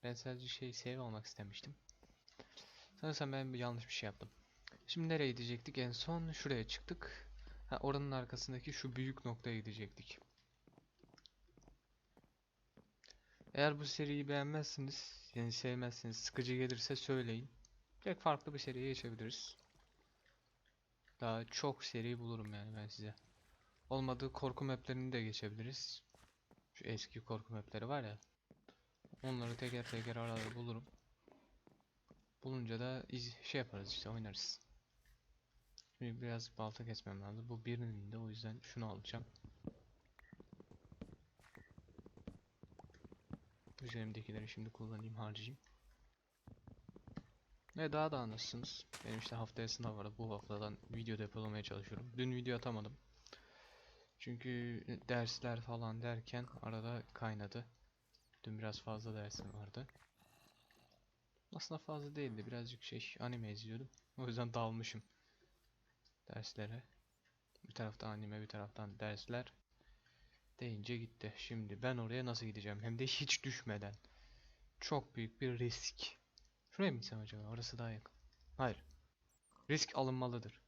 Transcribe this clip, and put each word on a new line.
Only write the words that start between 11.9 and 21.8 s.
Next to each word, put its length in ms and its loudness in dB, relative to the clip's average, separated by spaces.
Eğer 260 8
bu 60 0
seriyi 420 4
beğenmezsiniz, 1080 0
yani 160 4
sevmezsiniz, 640 0
sıkıcı 380 2
gelirse 400 4
söyleyin. 540 4
Direkt 200 2
farklı 320 6
bir 60 -2
seriye 280 0
geçebiliriz. 680 -2
Daha 240 4
çok 400 2